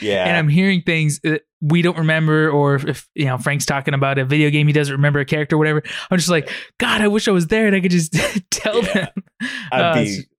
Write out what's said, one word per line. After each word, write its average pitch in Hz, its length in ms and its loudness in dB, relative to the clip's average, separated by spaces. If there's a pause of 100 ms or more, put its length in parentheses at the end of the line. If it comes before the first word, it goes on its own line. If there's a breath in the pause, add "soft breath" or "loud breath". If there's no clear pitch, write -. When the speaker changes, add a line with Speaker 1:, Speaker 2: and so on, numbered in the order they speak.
Speaker 1:
Yeah. 101 260 0
Speaker 2:
and 170 80 0
I'm 160 120 0
hearing 185 340 2
things 156 380 0
that 156 240 -2 (180)
we 165 220 2
don't 175 140 2
remember, 156 520 2
or 143 260 2
if, 139 100 -2
if, - 280 -6
you 147 120 -2
know, 127 120 0
Frank's 143 300 -2
talking 139 260 -2
about 135 240 0
a 135 80 0
video 147 240 2
game, 147 180 2
he 147 60 4
doesn't 143 220 0
remember 143 240 2
a 139 60 -2
character, 151 320 -2
whatever, 151 260 0 (260 loud breath)
I'm 185 80 2
just 160 120 0
like, 170 200 0 (300 loud breath)
"God, 220 220 -2
I 214 60 2
wish 208 200 0
I 233 40 2
was 175 160 2
there 220 200 2
and 196 80 2
I 190 60 0
could 175 100 -2
just 170 220 0
<laughs> - 380 -2
tell 214 320 -2
Speaker 1:
Yeah. 190 100 -4
Speaker 2:
them." 190 300 -6 (480 loud breath)
Speaker 1:
I'd 127 100 0
Speaker 2:
Uh, 170 140 0
Speaker 1:
be, 151 60 0 (380)